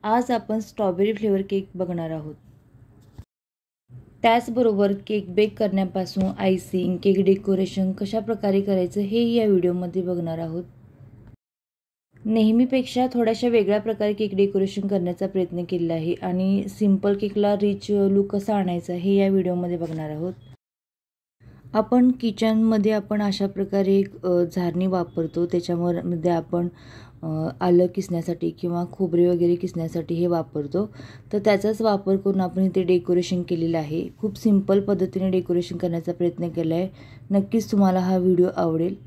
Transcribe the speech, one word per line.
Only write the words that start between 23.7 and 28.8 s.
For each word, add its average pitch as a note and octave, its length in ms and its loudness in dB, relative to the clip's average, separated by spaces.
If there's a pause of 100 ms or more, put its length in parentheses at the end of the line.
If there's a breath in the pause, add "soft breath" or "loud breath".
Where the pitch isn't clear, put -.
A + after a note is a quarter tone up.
एक, G3 320 0
अ, F3 260 4
झारणी F3+ 340 0
वापरतो. F3 600 -2
त्याच्यावर, F3 560 -2
मध्ये F3 280 -2
आपण, F3 380 -2 (540 loud breath)
अ, D#3 260 -4 (120)
आलं F3+ 260 6
किसण्यासाठी F3 640 -4
किंवा F3 420 -4